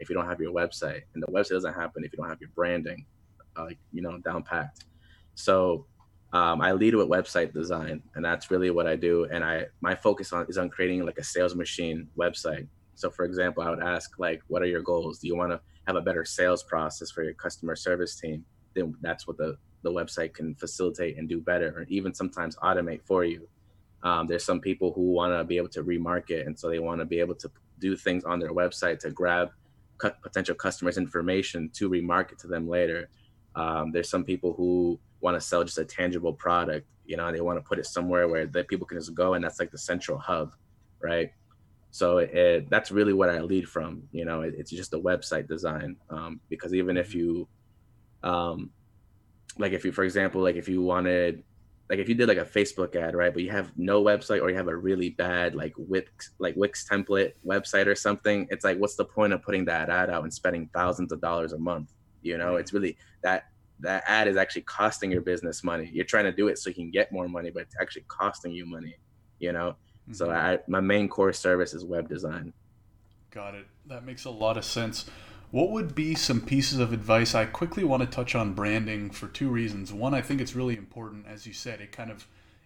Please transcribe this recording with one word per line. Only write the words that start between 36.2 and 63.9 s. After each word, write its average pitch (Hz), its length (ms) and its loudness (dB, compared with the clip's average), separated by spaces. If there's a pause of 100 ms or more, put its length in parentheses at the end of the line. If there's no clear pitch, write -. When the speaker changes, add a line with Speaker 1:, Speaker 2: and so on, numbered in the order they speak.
Speaker 1:
product, 85 520 0 (200)
you 82 100 -6
know, 85 120 -4
and 82 80 -2
they 82 40 -2
wanna 85 220 0
put - 160 -2
it - 80 -6
somewhere 87 420 2
where 80 180 0
the 85 180 -2
people 90 220 -2
can 87 120 -8
just 82 160 -10
go, 90 180 4
and 87 100 2
that's, 82 160 -4
like, 87 120 -2
the 76 80 -14
central 87 400 -4
hub, 78 340 -2 (500)
right? 82 280 0 (640)
So 87 260 4
it, 85 520 4
that's 104 220 2
really 104 200 6
what 95 180 6
I 82 100 0
lead 87 280 0
from, 82 440 -6
you 82 120 -6
know, 82 180 -2
it, 80 140 -4
it's 76 140 -12
just 90 220 -8
the 80 80 -2
website 85 480 -2
design. 80 480 -4 (120)
Um, 80 400 -10
because 85 240 -6
even 92 240 2
if 90 120 0
Speaker 2:
Mm-hmm. 87 100 -4
Speaker 1:
you, 85 300 0 (720)
um, 87 480 -2 (880)
like, 98 140 0
if 90 120 -2
you, 92 60 2
for 95 140 2
example, 95 360 2
like, 90 140 4
if 85 140 -6
you 92 140 2
wanted, 90 600 2 (460)
like, 98 100 2
if 101 100 -2
you 117 60 4
did, 120 140 4
like, 98 100 6
a - 60 0
Facebook 98 500 0
ad, 85 220 0
right, 87 180 4
but 87 80 -2
you 92 80 -4
have 98 260 -4
no 98 280 4
website, 104 360 4
or 87 100 2
you 90 60 0
have 90 120 -2
a 82 80 -2
really 90 340 0
bad, 87 460 0
like, 78 200 -6
Wix, - 640 -4
like, 90 160 0
Wix 98 340 0
template 98 440 2 (120)
website 98 440 4
or 101 80 6
something, 104 540 2
it's 98 140 -6
like, 92 140 4
what's 101 160 2
the 98 100 0
point 104 280 2
of 90 100 0
putting 95 220 0
that 82 260 0
ad 90 200 2
out 82 120 0
and 80 100 -8
spending 85 400 -2
thousands 90 380 0
of 78 100 -4
dollars 82 340 0
a 80 40 -8
month? 82 340 -4 (300)
You 85 160 -4
know, 87 140 0
Speaker 2:
Right. 87 80 2
Speaker 1:
it's 85 120 -6
really, 95 260 0 (260)
that, 92 220 2 (340)
that 92 260 -2